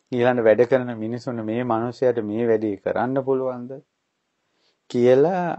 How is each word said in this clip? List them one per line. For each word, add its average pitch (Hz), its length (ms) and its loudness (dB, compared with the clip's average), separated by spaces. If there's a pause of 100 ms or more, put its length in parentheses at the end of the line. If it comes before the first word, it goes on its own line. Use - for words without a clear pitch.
(120)
ඊළඟ 123 320 2
වැඩ 110 220 6
කරන 123 300 0
මිනිසුන් 117 460 -8
මේ 110 220 -4
මිනිසයාට 120 580 -2
මේ 110 260 -2
වැඩේ 110 300 0
කරන්න 120 460 -2
පුළුවන්ද 127 480 -4 (1160)
කියලා 139 560 4 (140)